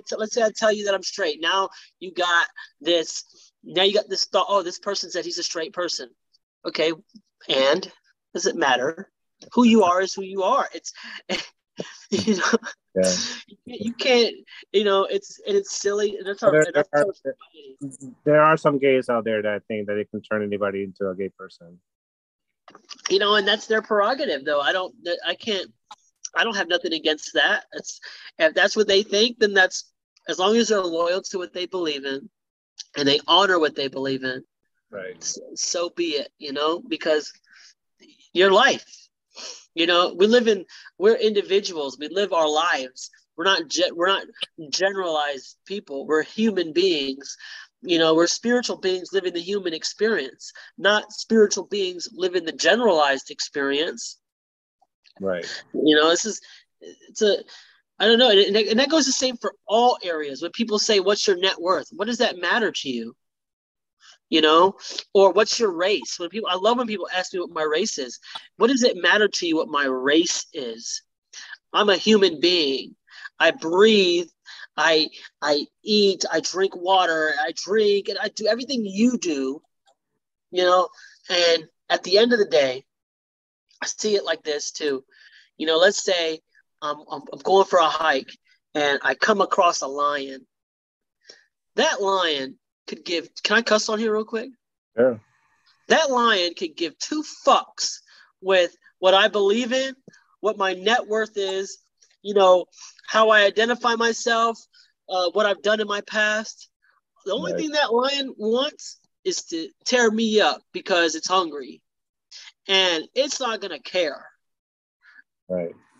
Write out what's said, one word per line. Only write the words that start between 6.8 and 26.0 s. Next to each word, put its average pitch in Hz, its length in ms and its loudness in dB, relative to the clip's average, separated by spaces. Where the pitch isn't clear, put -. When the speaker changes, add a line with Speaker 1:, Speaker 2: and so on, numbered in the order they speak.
Speaker 1:
and 143 420 0
does 185 120 -6
it 190 100 -2
matter? 147 560 -2
Who 247 120 6
you 220 180 6
are 175 180 2
is 190 120 -4
who 196 100 -10
you 190 200 -6
are. 226 300 0
It's, - 200 -14
<laughs> - 800 -12
you 202 280 0
know, 165 140 -2
Speaker 2:
Yeah. - 160 2
Speaker 1:
you, 240 120 -14
you 233 60 -6
can't, 240 400 2
you 208 140 2
know, 196 180 2
it's, - 420 -6
and 185 120 -2
it's - 180 -4
silly, 202 420 -2
and 185 80 -14
that's 196 160 -8
Speaker 2:
There, 220 80 2
Speaker 1:
our, 151 60 6
and 156 120 6
Speaker 2:
there 170 60 -6
Speaker 1:
that's 147 200 0
Speaker 2:
are, 147 200 0
Speaker 1:
so - 180 -10
funny. 139 320 -14
Speaker 2:
there 147 180 4
are 156 160 6
some 143 220 0
gays 131 300 2
out 117 160 -2
there 110 160 -2
that 104 260 -4
think 107 200 -6
that 104 80 -2
they 104 100 -4
can 107 160 -12
turn 107 220 -4
anybody 101 400 -4
into 98 260 -6
a 92 60 -6
gay 95 140 -6
person. 90 500 -20
Speaker 1:
You 190 100 2
know, 208 160 2
and 202 120 0
that's 214 200 -2
their 220 140 0
prerogative, 214 640 -2
though. 147 160 0
I 147 100 0
don't, 185 220 -4
I 180 80 -4
can't, 190 360 -6